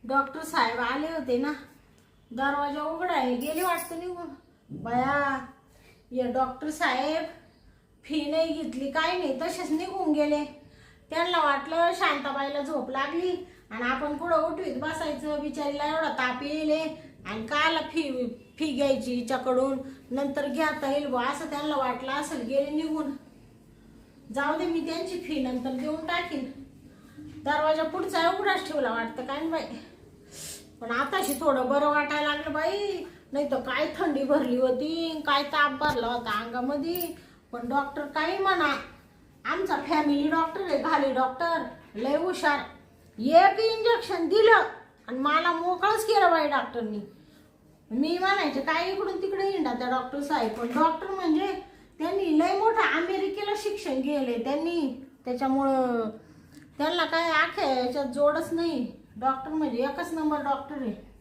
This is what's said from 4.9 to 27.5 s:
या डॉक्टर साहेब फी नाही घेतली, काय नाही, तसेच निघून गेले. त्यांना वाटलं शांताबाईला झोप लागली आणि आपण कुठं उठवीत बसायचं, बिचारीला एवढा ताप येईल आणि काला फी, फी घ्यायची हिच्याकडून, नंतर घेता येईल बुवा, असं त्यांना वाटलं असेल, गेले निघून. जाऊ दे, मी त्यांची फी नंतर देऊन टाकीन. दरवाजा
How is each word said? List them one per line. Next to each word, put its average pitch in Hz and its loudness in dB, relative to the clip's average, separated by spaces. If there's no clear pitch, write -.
या 247 -2
डॉक्टर 262 -2
साहेब 302 0
फी 285 -2
नाही 320 0
घेतली, 254 -4
काय 339 0
नाही, 294 -2
तसेच 359 -4
निघून 359 0
गेले. 294 2
त्यांना 339 2
वाटलं 320 2
शांताबाईला 285 -2
झोप 277 -4
लागली 330 -2
आणि 220 -6
आपण 269 -2
कुठं 330 0
उठवीत 311 0
बसायचं, 302 -4
बिचारीला 285 -4
एवढा 311 0
ताप 254 -2
येईल 311 0
आणि 220 -6
काला 311 2
फी, 262 -2
फी 311 -2
घ्यायची 254 2
हिच्याकडून, 254 0
नंतर 277 -2
घेता 302 -2
येईल 285 0
बुवा, 247 0
असं 302 -4
त्यांना 294 -2
वाटलं 254 -2
असेल, 294 -4
गेले 277 0
निघून. 302 -2
जाऊ 302 0
दे, 359 -2
मी 330 -2
त्यांची 349 -4
फी 285 -4
नंतर 254 -4
देऊन 302 -4
टाकीन. 339 -4
दरवाजा 311 0